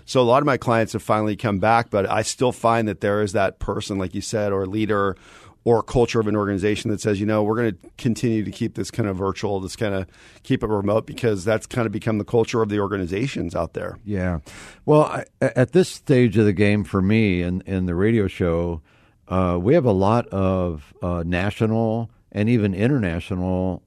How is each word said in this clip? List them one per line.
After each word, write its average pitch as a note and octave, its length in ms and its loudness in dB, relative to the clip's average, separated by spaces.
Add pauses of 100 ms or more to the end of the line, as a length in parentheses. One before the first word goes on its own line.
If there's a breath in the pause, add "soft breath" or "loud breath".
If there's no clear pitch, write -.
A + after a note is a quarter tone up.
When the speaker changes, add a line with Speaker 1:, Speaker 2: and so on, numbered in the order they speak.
Speaker 1:
So - 160 4
a - 20 4
lot A#2+ 180 6
of D3 40 0
my C#3 100 4
clients A2+ 380 0
have G#2+ 100 -6
finally G#2+ 320 0
come G2 240 -2
back, A#2 300 2
but G2 200 0
I G#2+ 120 0
still B2 320 -2
find A2+ 340 0
that G2 140 -6
there G#2 200 0
is G2+ 120 -2
that G2 260 0
person, G2+ 380 -4
like F#2+ 180 -4
you G2+ 60 -4
said, G#2 320 -2
or G2 120 -2
leader G2+ 520 0 (500 loud breath)
or A2+ 140 4
culture A#2+ 380 0
of G#2+ 80 0
an G#2 80 0
organization G#2 560 0
that G2+ 100 -6
says, G#2 180 0
you G#2 60 -2
know, G#2+ 160 0
we're G#2+ 140 0
gonna A2+ 180 0 (240)
continue A2+ 460 -2
to F#2+ 80 -8
keep - 240 -6
this G2 160 -8
kind G#2+ 180 -2
of F#2+ 80 -4
virtual, G2 420 -4
this F#2 160 -10
kinda G2 300 -4 (380 loud breath)
keep - 180 -2
it A2+ 80 -2
remote, G#2 380 0
because G#2+ 360 -2
that's G#2+ 220 0
kinda A2+ 240 -4
become A2 300 -2
the G2+ 40 -4
culture A2+ 380 0
of G#2+ 80 0
the G#2 100 0
organizations G2 760 -4
out E2+ 180 -4
there. F2 320 -8
Speaker 2:
Yeah. F2+ 360 -4 (440 loud breath)
Well, D3+ 200 6
I, A#2+ 200 -6 (160)
a-, B2+ 160 0
at B2+ 140 2
this F#3 180 4
stage B2 480 2
of A2 80 6
the G#2 80 4
game G2+ 300 2
for F#2+ 180 0
me G2 400 2
in, F2+ 240 -2
in F#2 220 -2
the F2 80 -2
radio G#2 320 2
show, E2+ 540 -2 (460 soft breath)
uh, F2+ 320 0
we G2 140 2
have E3 120 4
a A#2 60 4
lot G2+ 360 2
of, F#2 760 -2
uh, F2 240 -4
national A2 840 -2 (200)
and G#2 160 0
even G#2 280 2
international F#2 1120 -2